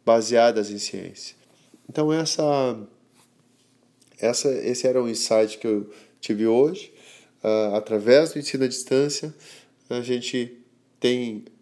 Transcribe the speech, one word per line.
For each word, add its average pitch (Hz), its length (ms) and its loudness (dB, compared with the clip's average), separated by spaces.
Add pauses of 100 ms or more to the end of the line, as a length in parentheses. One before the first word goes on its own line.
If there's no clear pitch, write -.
baseadas 113 640 4
em 104 80 -10
ciência. - 560 -12 (560)
Então, 156 220 0
essa, 147 680 0 (1400)
essa, 120 320 0
esse 123 380 -2
era 127 160 2
um 120 60 -2
insight 110 500 0
que - 80 -6
eu 104 240 -2 (300)
tive 110 260 -2
hoje. 139 460 2 (480)
Ah, 107 360 0
através 113 560 4
do 147 80 -8
ensino 135 240 -4
à - 20 0
distância, 143 680 -2 (560)
a 120 120 -6
gente 123 580 -6 (400)
tem 120 460 -2 (180)